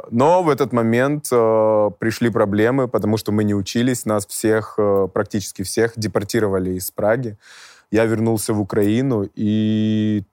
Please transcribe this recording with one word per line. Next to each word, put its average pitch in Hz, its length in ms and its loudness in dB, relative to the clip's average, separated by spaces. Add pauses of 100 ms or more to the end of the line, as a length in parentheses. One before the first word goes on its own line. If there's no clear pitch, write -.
(100)
Но 151 320 4
в 165 60 2
этот 135 240 0
момент, 123 580 0
э, 110 680 4
пришли 117 320 -2
проблемы, 110 580 0
потому 104 300 -2
что 104 140 -4
мы 107 120 0
не 104 100 0
учились, 120 520 -2
нас 107 200 -2
всех, 110 520 -2
э, 98 340 2
практически 101 500 -4
всех 113 340 -2
депортировали 101 760 -2
из 92 200 -6
Праги. 110 460 -2 (540)
Я 110 160 2
вернулся 110 480 0
в 104 80 0
Украину, 107 720 0
и 107 880 0 (100)